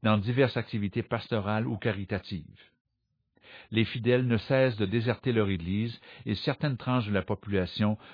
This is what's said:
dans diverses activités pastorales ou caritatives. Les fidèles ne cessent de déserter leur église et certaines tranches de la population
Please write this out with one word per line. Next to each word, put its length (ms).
dans 140
diverses 400
activités 460
pastorales 640
ou 100
caritatives. 680
Les 160
fidèles 420
ne 100
cessent 400
de 80
déserter 460
leur 180
église 500
et 100
certaines 420
tranches 300
de 60
la 80
population 760